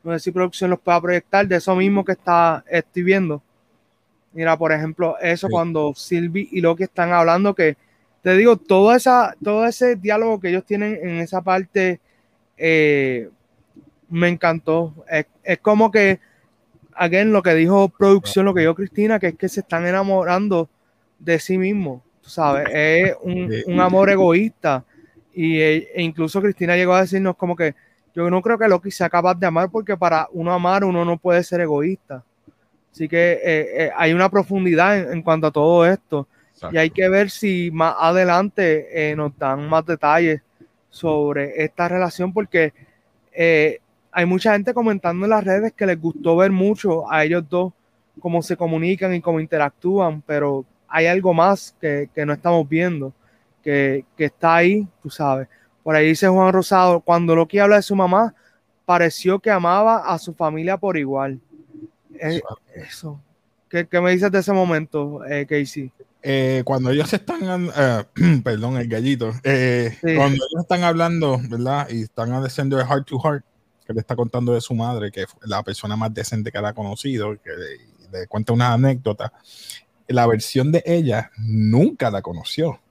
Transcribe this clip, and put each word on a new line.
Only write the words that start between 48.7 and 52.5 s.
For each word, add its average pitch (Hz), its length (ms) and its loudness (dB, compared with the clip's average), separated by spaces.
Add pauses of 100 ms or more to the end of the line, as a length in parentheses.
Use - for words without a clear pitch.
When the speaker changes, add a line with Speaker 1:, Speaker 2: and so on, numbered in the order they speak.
Speaker 1:
y 170 60 -4
cómo 165 180 -2
interactúan, 156 840 -2
pero 143 420 -2 (240)
hay 165 180 0
algo 185 260 2
más 185 480 2
que, 143 320 -4
que 147 140 -6
no 147 60 -2
estamos 165 360 0